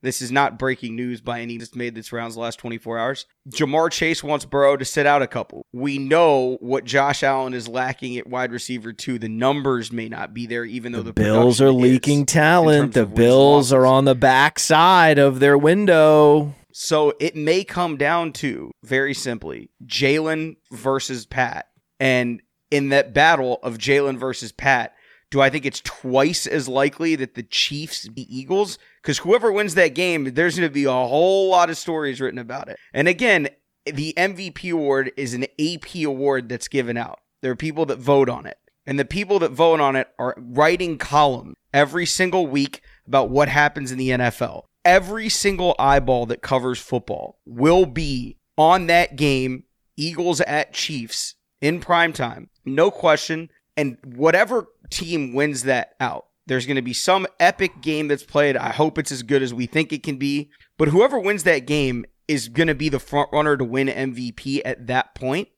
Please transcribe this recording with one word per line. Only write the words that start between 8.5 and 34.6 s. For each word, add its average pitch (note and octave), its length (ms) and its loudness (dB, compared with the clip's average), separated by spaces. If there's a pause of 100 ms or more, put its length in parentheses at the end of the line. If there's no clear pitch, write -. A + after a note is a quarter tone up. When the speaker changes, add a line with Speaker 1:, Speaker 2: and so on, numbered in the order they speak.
Speaker 1:
receiver A#2 420 -10
two. B2+ 240 -8
The A2 120 -6
numbers B2+ 640 -2
may A2+ 180 -8
not A2+ 240 -8
be A#2 120 -10
there, A#2 200 -6
even A#2 260 -10
though A#2 80 -6
Speaker 2:
The A2+ 120 -10
Speaker 1:
the - 20 -14
Speaker 2:
Bills A2 480 4
are C3+ 40 8
Speaker 1:
production B2+ 200 6
is B2+ 60 8
Speaker 2:
leaking C#3+ 280 2
Speaker 1:
in C#3 60 2
Speaker 2:
talent. D#3 560 4
Speaker 1:
terms B2+ 140 -2
Speaker 2:
The B2 60 4
Speaker 1:
of G#2 80 2
wins, G#2+ 80 -4
Speaker 2:
Bills C3+ 560 6
are C3 80 6
Speaker 1:
losses. B2+ 100 6
Speaker 2:
on C3+ 140 4
the C3+ 100 4
backside D#3 1040 4
of C#3 200 4
their C#3+ 180 6
window. D3+ 960 6 (180)
Speaker 1:
So D3+ 480 0
it D#3+ 160 -4
may D#3+ 280 0
come E3+ 340 -6
down D#3+ 360 -2
to, G#2+ 380 -8 (120)
very C3+ 300 -2
simply, E2 560 -10 (160)
Jalen D#3 720 -2 (140)
versus B2+ 540 -4
Pat. A#2+ 420 -6 (320)
And B2+ 420 0 (300)
in C#3 180 0
that C3+ 240 2
battle C#3 500 2
of A#2+ 140 -8
Jalen C3+ 400 0
versus A#2+ 340 -8
Pat, B2+ 420 0 (380)
do C#3 100 2
I C3+ 100 6
think C#3 140 -6
it's C3 160 -6
twice C3+ 680 -2
as C#3 200 -4
likely C#3+ 480 0
that C3 200 -8
the A#2+ 80 -12
Chiefs - 640 -6
beat A#2 240 -18
Eagles? F3 480 -4 (240)
'Cause D3 160 -2
whoever A3 320 2
wins G3 240 -2
that E3 180 4
game, D#3 400 -2
there's D#3 220 0
gonna E3+ 140 0
be C#3 160 -2
a C3 60 2
whole E3 580 2
lot F3 200 4
of D#3+ 80 -8
stories D3 420 -6
written B2+ 200 -6
about B2 280 -14
it. - 100 -16 (160)
And D3 140 0
again, F3+ 420 2 (360)
the D3+ 320 -8
M F#3+ 180 0
V F#3 140 -10
P - 200 -12